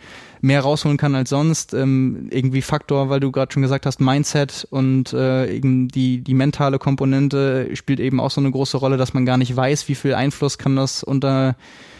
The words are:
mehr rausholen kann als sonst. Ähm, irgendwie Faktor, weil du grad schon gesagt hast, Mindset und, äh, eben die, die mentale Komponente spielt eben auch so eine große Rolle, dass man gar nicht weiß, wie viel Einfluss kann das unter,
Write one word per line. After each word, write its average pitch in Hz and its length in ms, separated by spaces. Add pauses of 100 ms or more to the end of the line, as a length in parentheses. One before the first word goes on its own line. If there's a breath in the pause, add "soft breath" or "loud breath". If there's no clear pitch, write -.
(400 loud breath)
mehr 135 220
rausholen 147 360
kann 143 160
als 131 160
sonst. 151 440
Ähm, 131 560
irgendwie 131 300
Faktor, 139 480
weil 139 120
du 135 100
grad 135 240
schon 143 80
gesagt 135 240
hast, 135 140
Mindset 139 680
und, 131 440
äh, 131 420
eben 131 340
die, 127 340
die 131 120
mentale 135 460
Komponente 135 920
spielt - 260
eben 131 200
auch 131 120
so - 80
eine 139 100
große 131 260
Rolle, 135 200
dass 127 180
man 127 100
gar 127 140
nicht 127 160
weiß, 131 340
wie 143 60
viel 135 200
Einfluss 139 440
kann 139 180
das 135 280
unter, 135 500 (460 loud breath)